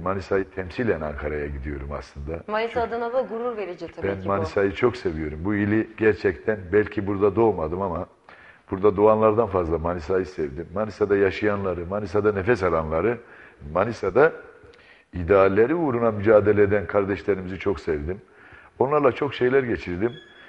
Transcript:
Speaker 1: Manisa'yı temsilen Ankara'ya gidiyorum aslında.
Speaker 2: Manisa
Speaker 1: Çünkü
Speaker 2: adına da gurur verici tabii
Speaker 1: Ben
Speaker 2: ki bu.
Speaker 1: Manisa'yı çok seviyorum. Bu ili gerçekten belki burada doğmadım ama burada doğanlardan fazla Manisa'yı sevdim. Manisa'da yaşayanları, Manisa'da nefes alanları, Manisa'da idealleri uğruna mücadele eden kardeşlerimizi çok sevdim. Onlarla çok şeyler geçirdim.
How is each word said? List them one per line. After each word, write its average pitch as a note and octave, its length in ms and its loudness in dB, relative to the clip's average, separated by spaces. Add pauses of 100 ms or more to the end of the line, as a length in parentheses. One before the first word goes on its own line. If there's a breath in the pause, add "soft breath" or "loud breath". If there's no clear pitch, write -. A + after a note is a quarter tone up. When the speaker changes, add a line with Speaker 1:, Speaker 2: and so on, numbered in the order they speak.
Speaker 1:
Manisa'yı F#2+ 480 -2
temsilen F#2 500 -4
Ankara'ya D2 460 -6
gidiyorum C#2 460 -10
aslında. D2 540 -10
Speaker 2:
Manisa A3 220 -4
Speaker 1:
Çünkü A#3 280 -4
Speaker 2:
adına A#3 160 -6
da B3+ 100 -2
gurur A3+ 340 -8
verici F3 300 -10
tabii D#3 200 -10
Speaker 1:
Ben G2 80 -2
Speaker 2:
ki F#2+ 100 -8
bu. G2 40 -4
Speaker 1:
Manisa'yı G2 440 0
çok A#2+ 240 0
seviyorum. D#2 480 -6
Bu G#2 100 -2
ili G#2 420 0
gerçekten G#2+ 640 0 (140)
belki G2+ 340 0
burada G2 300 2
doğmadım F#2 460 0
ama F2+ 240 -4 (640 loud breath)
burada G2 260 2
doğanlardan G#2+ 500 6
fazla F2 320 0
Manisa'yı F2+ 480 -2
sevdim. D#2 480 -8
Manisa'da G2+ 420 0
yaşayanları, G2 680 0
Manisa'da G2+ 460 0
nefes G2 300 0
alanları, E2 560 0 (560 loud breath)
Manisa'da G#2+ 580 2 (800 soft breath)
idealleri G2 640 4
uğruna A#2+ 360 0
mücadele G#2 520 6
eden G2+ 240 2
kardeşlerimizi F#2+ 720 -2
çok G2 220 -4
sevdim. D#2+ 400 -4 (580 loud breath)
Onlarla C#3 340 2
çok - 220 -4
şeyler B2+ 280 2
geçirdim. G#2+ 500 -4 (360 loud breath)